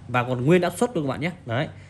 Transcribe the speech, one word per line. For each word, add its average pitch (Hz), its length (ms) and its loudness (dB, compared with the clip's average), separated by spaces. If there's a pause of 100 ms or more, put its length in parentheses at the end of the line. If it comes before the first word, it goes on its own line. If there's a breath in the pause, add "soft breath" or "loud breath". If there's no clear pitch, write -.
Và 120 160 2
còn 123 220 -2
nguyên 175 160 6
áp 175 160 -2
suất 240 180 2
luôn 151 100 -2
các 131 60 -2
bạn 98 100 -6
nhé. 170 100 -4 (140)
Đấy. 120 220 -2 (220 loud breath)